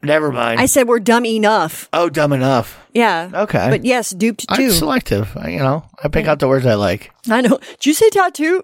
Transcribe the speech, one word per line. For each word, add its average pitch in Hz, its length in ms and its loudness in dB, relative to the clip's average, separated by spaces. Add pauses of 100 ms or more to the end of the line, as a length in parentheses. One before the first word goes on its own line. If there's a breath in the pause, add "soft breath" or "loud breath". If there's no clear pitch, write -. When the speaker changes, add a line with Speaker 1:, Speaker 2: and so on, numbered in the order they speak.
Speaker 1:
Never 151 300 0
mind. 117 300 -2
Speaker 2:
I 254 60 2
said 254 200 2
we're 240 120 2
dumb 233 260 2
enough. 214 640 0
Speaker 1:
Oh, 170 180 0
dumb 147 220 0
enough. 131 640 0
Speaker 2:
Yeah. 190 400 0
Speaker 1:
Okay. 113 360 0
Speaker 2:
But 214 160 0
yes, 247 260 0
duped 196 380 -4
Speaker 1:
I'm 202 80 0
Speaker 2:
too. 262 140 2
Speaker 1:
selective. 220 640 -2
I, - 140 -10
you 87 100 -6
know, 139 240 -2 (200)
I 151 60 -2
pick 156 160 -2
Speaker 2:
Yeah. 156 80 0
Speaker 1:
out 143 60 -4
the 139 80 0
words 131 180 2
I 117 100 4
like. - 360 -2 (180)
Speaker 2:
I 226 120 2
know. 254 160 2
Did - 280 -12
you 285 80 2
say 440 160 4
tattoo? 359 540 0